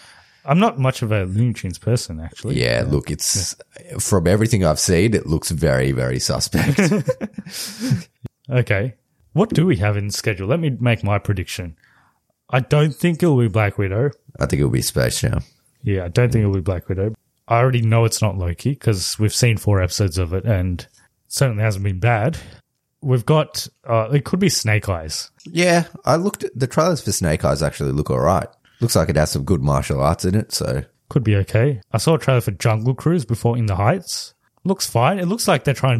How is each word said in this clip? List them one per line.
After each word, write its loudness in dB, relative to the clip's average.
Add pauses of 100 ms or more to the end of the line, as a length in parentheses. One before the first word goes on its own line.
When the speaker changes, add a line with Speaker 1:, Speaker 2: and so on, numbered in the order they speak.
(460)
Speaker 1:
I'm 2
not 2
much -2
of -2
a 0
Looney 0
Tunes -8
person, -4
actually. -6
Speaker 2:
Yeah, 0
Speaker 1:
Yeah. -2
Speaker 2:
look, 0
it's, -4 (300)
Speaker 1:
Yeah. -12
Speaker 2:
from 0
everything 2
I've 2
seen, 4
it 0
looks -2
very, 2
very -2
suspect. 0
Speaker 1:
<laughs> -2 (420)
Okay. 0 (400)
What 2
do 2
we 4
have 0
in -4
schedule? -4
Let 0
me 0 (100)
make 0
my 0
prediction. -6 (720)
I 2
don't 2
think 0
it'll 4
be 4
Black 0
Widow. 0 (300)
Speaker 2:
I 0
think 0
it'll 2
be 2
Space -2
Jam. 0 (400)
Speaker 1:
Yeah, -2
I -8
don't 2
think 4
it'll 2
be 0
Black -4
Widow. -2 (320)
I 2
already 2
know 4
it's 0
not 0
Loki -2
'cause -2
we've 0
seen 2
four 2
episodes 0
of -2
it -4
and 0
it -18 (400)
certainly 0
hasn't 0
been -4
bad. 0 (600)
We've 0
got, 0 (180)
uh, 0
it 2
could -2
be 4
Snake 0
Eyes. -6 (140)
Speaker 2:
Yeah, 2 (200)
I 4
looked -4
at, -8
the 0
trailers 2
for -4
Snake 0
Eyes 0
actually -2
look -2
all 0
right. 2 (320)
Looks 2
like 2
it 0
has 2
some -4
good 0
martial 0
arts 0
in 0
it, -2
so. -4 (260)
Speaker 1:
Could 0
be 2
okay. 0 (120)
I 0
saw 2
a 2
trailer 2
for -2
Jungle 0
Cruise 0
before -2
In 0
the 0
Heights. -2 (300)
Looks -2
fine. 2
It -2
looks -2
like 2
they're 2
trying 2